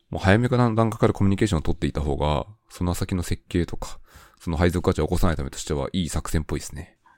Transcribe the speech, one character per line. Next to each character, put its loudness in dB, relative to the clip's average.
も -6
う -4
早 6
め 2
か 2
ら 4
段 2
階 -6
か 4
ら 4
コ 0
ミ 6
ュ 6
ニ 2
ケ 2
ー 2
シ 0
ョ 2
ン 0
を -14
取 0
っ -20
て -2
い -2
た -4
方 -2
が、 0
そ -8
の 0
先 -4
の -2
設 -6
計 0
と -8
か、 -8
そ -8
の -2
配 4
属 -2
価 2
値 0
を 2
起 -4
こ 0
さ 6
な 2
い -2
た -4
め -8
と -12
し -10
て -4
は -4
い -2
い -6
作 -4
戦 0
っ -6
ぽ -6
い -6
で -14
す -14
ね。 -16